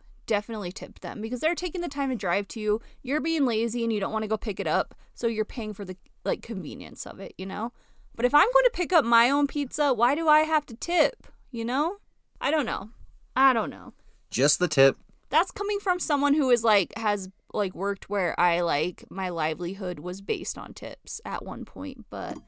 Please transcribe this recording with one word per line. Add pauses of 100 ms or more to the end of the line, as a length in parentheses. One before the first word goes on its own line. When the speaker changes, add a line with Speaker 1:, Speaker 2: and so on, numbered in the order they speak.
(280)
Speaker 1:
definitely
tip
them
because
they're
taking
the
time
to
drive
to
you. (220)
You're
being
lazy
and
you
don't
wanna
go
pick
it
up, (200)
so
you're
paying
for
the, (280)
like,
convenience
of
it,
you
know? (420)
But
if
I'm
going
to
pick
up
my
own
pizza,
why
do
I
have
to
tip, (240)
you
know? (440)
I
don't
know. (440)
I
don't
know. (360)
Speaker 2:
Just
the
tip. (340)
Speaker 1:
That's
coming
from
someone
who
is,
like,
has, (240)
like,
worked
where
I,
like,
my
livelihood
was
based
on
tips
at
one
point,
but